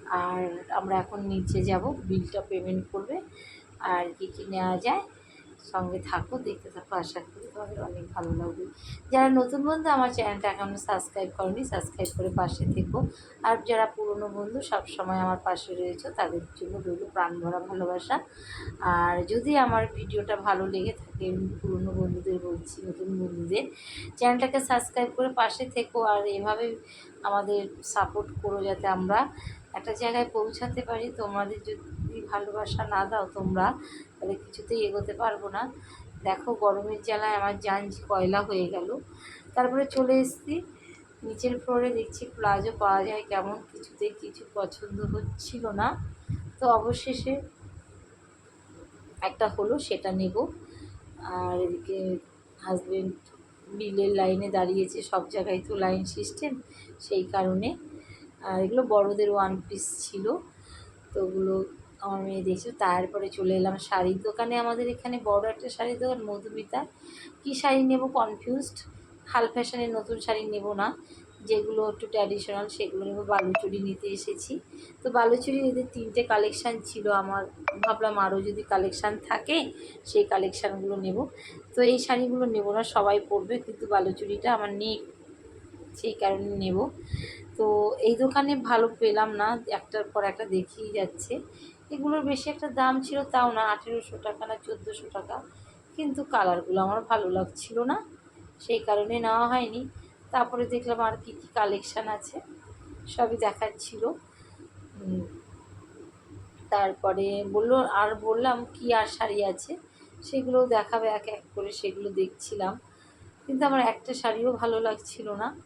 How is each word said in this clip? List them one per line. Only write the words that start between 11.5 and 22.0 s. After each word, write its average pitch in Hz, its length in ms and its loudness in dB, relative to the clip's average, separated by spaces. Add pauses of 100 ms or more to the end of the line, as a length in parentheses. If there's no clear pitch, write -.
সাবস্ক্রাইব - 520 -4
করে 185 200 0
পাশে - 360 2
থেকো। - 340 0 (360)
আর - 140 4 (100)
যারা 220 200 4
পুরনো 208 420 -4
বন্ধু, 202 320 -6
সব 196 260 -2
সময় 185 300 -2
আমার 185 280 2
পাশে 180 300 -2
রয়েছো, 180 360 -6
তাদের 170 300 -2 (200)
জন্য 190 260 -8
রইল 175 260 -4
প্রাণ 175 280 0
ভরা 175 180 -2
ভালোবাসা। 185 640 -2 (600)
আর 175 460 4
যদি 240 300 2
আমার 226 380 6
ভিডিওটা 208 420 -2
ভালো 196 300 2
লেগে 196 260 -2
থাকে, - 440 -6 (260)
পুরনো 185 280 0
বন্ধুদের 180 480 0